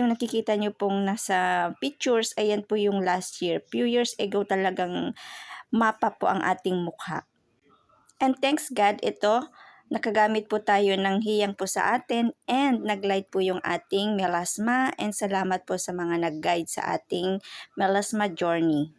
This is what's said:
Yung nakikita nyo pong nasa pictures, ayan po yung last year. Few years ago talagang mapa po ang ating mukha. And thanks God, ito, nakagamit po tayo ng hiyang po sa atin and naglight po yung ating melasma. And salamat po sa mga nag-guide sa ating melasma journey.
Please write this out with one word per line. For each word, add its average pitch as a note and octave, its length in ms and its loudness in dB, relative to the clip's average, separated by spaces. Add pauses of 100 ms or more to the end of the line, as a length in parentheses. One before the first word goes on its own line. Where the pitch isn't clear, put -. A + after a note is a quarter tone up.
Yung A#3+ 80 4
nakikita A3+ 480 0
nyo G#3 160 -2
pong G3 320 0
nasa F#3 720 0
pictures, A#3+ 560 0
ayan G#3 320 0
po A3 80 -2
yung G3+ 320 2
last F3+ 320 -2
year. E3 320 -2
Few A#3+ 160 0
years A#3+ 320 0
ago G3+ 240 0
talagang F#3 720 -2 (560)
mapa A3 480 0
po G3 80 -2
ang F#3+ 160 2
ating F#3 400 0
mukha. E3+ 400 -8 (960)
And C4 160 2
thanks C#4+ 400 0
God, G#3 320 4
ito, G#3+ 400 0 (400)
nakagamit G#3+ 640 0
po G#3+ 80 0
tayo G3+ 400 2
ng G3 240 2
hiyang G#3 320 0
po G3 160 -4
sa F#3+ 240 2
atin A#3 400 0 (160)
and B3+ 320 2
naglight G3 480 -2
po - 80 -2
yung F#3 240 0
ating G3 560 -2
melasma. G#3 800 0
And G#3 160 -4
salamat F#3+ 480 -2
po F#3 160 -4
sa F3+ 160 -6
mga E3+ 320 0
nag-guide E3 440 0
sa - 280 -2
ating F#3 400 -2 (400)
melasma G3+ 480 2
journey. E3 720 2